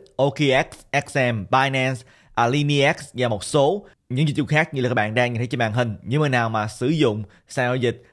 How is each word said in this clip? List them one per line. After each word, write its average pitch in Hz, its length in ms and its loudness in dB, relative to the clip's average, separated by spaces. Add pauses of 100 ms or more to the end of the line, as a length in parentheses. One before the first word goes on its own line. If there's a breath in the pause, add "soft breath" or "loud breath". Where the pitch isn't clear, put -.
(160)
O 139 140 2
K 139 100 -6
X, 139 380 2 (300)
X - 100 -4
M, 120 340 0
Binance, 131 500 0 (320 soft breath)
à, 117 140 2
Limiax 143 480 2 (180)
và 123 140 0
một 107 160 -4
số 160 420 2 (240 loud breath)
những 135 180 0
dịch 147 100 0
vụ 147 80 0
khác 156 280 0
như 135 80 -2
là 123 80 2
các 127 60 0
bạn 110 200 0
đang 123 180 0
nhìn 113 60 -4
thấy 123 80 -2
trên 127 120 -4
màn 110 140 0
hình. 117 300 -2
Những 127 160 -2
người 147 100 2
nào 120 200 0
mà 110 180 -2
sử 123 200 -4
dụng 131 360 0 (240 soft breath)
sàn 127 180 -2
giao 123 100 0
dịch 120 380 -2